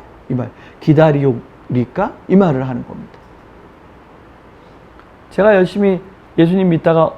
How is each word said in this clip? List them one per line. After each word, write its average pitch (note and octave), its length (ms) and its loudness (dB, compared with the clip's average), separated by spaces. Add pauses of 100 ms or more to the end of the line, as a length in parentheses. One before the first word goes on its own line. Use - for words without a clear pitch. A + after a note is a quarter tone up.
(300)
이 C3 40 -6
말, A#2+ 140 -6 (320)
"기다리올까?" C#3+ 1300 -2 (160)
이 F#3 80 2
말을 D3 300 0
하는 B2+ 220 -10
겁니다. - 240 -18 (2250)
제가 G#3 280 2
열심히 F#3 440 0 (380)
예수님 F3+ 320 2
믿다가 D#3+ 480 0